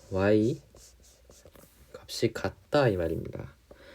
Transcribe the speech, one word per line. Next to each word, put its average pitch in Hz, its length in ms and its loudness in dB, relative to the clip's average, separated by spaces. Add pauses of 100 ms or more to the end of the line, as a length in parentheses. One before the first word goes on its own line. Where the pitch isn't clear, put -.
(120)
Y 107 500 2 (1300)
값이 - 400 -4
같다 - 560 0
이 95 80 0
말입니다. - 580 -6 (400)